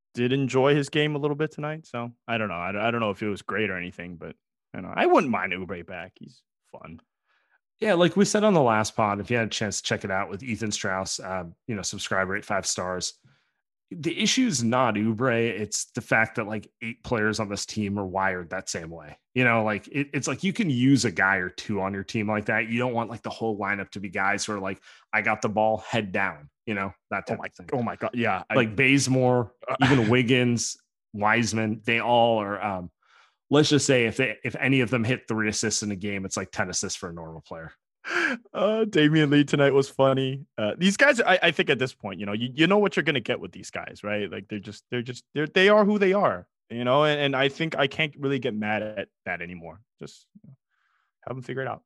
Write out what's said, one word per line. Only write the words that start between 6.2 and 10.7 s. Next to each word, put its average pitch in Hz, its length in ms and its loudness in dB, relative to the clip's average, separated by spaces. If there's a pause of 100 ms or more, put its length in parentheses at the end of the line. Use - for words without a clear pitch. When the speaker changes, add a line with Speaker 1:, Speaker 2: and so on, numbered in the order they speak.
Speaker 1:
fun. - 300 -18 (800)
Speaker 2:
Yeah, 214 140 2
like 170 220 4
we 196 100 6
said 208 180 2
on 214 100 6
the 165 80 8
last 110 340 4
pod, 101 240 2
if 98 120 -6
you 120 60 2
had 113 100 0
a - 20 -8
chance 104 280 -4
to - 60 -6
check - 200 -2
it 101 80 -6
out 95 180 -2
with 98 140 -10
Ethan 110 280 -4